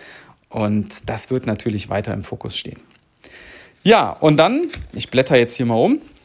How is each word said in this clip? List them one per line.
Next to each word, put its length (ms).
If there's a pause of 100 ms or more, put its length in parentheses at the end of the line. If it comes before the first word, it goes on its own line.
(480)
Und 640
das 200
wird 140
natürlich 460
weiter 240
im 100
Fokus 320
stehen. 240 (1000)
Ja, 260
und 300
dann, 300 (260)
ich 160
blätter 260
jetzt 180
hier 120
mal 80
um, 240 (260)